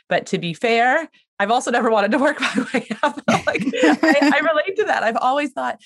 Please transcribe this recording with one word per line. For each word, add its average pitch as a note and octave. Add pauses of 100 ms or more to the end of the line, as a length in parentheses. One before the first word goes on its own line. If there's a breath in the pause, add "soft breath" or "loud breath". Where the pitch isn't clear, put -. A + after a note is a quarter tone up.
But F3+
to F3+
be E3+
fair, B3 (300 soft breath)
I've G3+
also B3
never A#3
wanted G#3
to D4
work C#4+
<laughs> -
my B3
way - (160)
up. C#4+
Like, - (200)
I, D4
I C#4+
relate D#4+
to G#4+
that. D4
I've A3+
always C#4
thought, B3